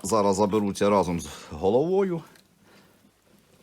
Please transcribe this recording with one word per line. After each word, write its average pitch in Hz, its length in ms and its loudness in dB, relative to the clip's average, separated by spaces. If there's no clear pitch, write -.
зараз 101 320 2
заберуться 101 540 0
разом 90 300 2
з 76 80 -12
головою. 160 720 0